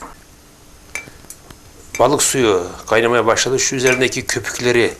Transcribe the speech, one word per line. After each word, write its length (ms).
Balık 240
suyu 440
kaynamaya 380
başladı. 340
Şu 160
üzerindeki 500
köpükleri 760